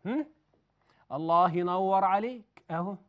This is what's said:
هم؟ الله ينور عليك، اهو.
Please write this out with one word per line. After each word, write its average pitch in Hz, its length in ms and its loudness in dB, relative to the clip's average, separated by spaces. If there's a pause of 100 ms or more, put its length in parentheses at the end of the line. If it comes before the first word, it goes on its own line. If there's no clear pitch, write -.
هم؟ 285 200 -4 (840)
الله 165 440 2
ينور 190 480 0
عليك، 214 640 -2
اهو. 180 260 -4 (120)